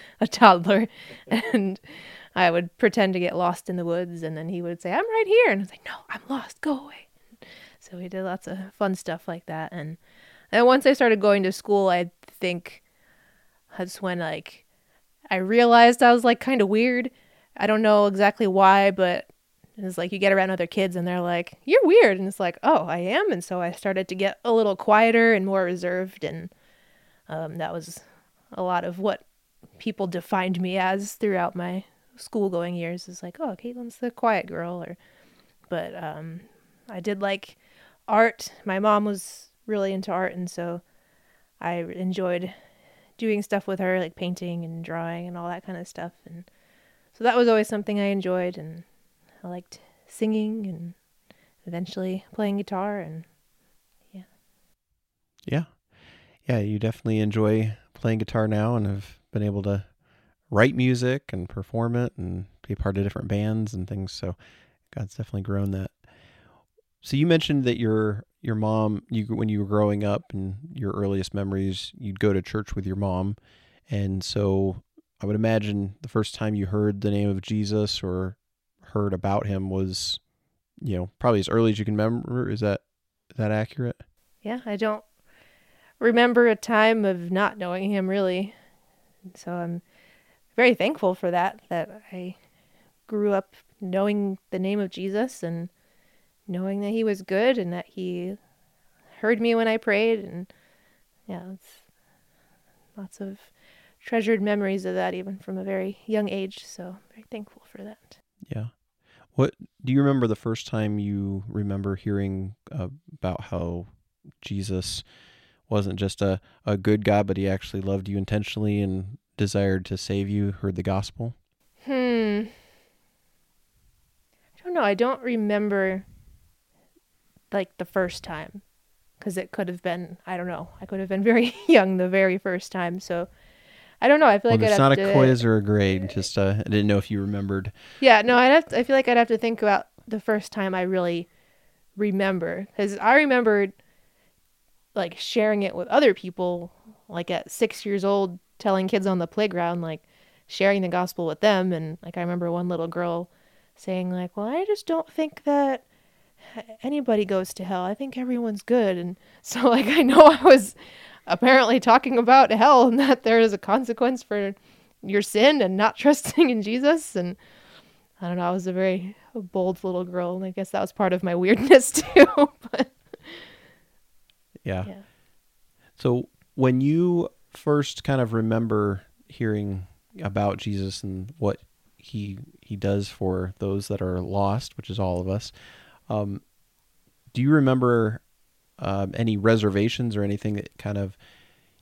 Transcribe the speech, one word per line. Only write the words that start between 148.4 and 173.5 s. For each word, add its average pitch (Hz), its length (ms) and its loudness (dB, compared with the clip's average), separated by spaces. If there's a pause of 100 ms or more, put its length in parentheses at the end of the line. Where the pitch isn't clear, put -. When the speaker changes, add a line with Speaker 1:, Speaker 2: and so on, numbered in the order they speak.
Speaker 1:
telling 190 300 0
kids 233 200 0
on 185 120 0
the 165 80 -2
playground, 175 540 -2
like, 165 220 -8 (440)
sharing 196 340 2
the 185 60 -2
gospel 175 380 -2
with 156 160 -4
them, 190 320 2
and, 160 300 -6
like, 170 140 -12
I 175 40 -6
remember 175 300 -4
one 175 180 -2
little 165 180 -4
girl 175 420 -4 (460)
saying, 185 360 -6
like, 180 240 -8
"Well, 208 120 -6
I 330 180 -4
just 415 220 -4
don't 320 220 -4
think - 340 -6
that 277 420 0 (960)
anybody 247 420 0
goes 190 280 -2
to 185 100 -10
hell. 180 200 -4
I 190 100 -4
think 269 240 -8
everyone's 240 440 -4
good." 214 360 2
And 175 200 -8 (120)
<laughs> - 120 -20
so, 247 280 0
like, 233 180 4
I 302 140 4
know 254 200 8
I 302 220 12
was 262 320 8 (520)
apparently 254 520 6
talking 247 380 4
about 240 340 8
hell 254 360 8
and 240 120 4
that 269 240 4
there 226 160 4
is 226 140 4
a 202 40 -4
consequence 240 640 0
for 202 320 -4 (480)
your 196 180 0
sin 254 400 4
and 190 160 2
not 214 180 2
<laughs> - 80 -10
trusting 285 460 4
in 226 140 0
Jesus. 269 520 0
And 180 220 -4 (840)
I 180 80 -8
don't 175 100 -4
know, 175 100 -2
I 175 40 0
was 180 160 -4
a 185 60 -4
very 185 420 -2 (200)
bold 185 480 -4
little 185 200 -4
girl, 180 320 -4
and 185 80 -6
I 190 60 -6
guess 190 220 -8
that 196 100 -2
was 196 100 -4
part 185 220 0
of 180 100 -2
my 175 120 -2
weirdness 233 560 6
<laughs> - 20 -10
too. - 320 8 (460)
But 247 180 -2 (1700)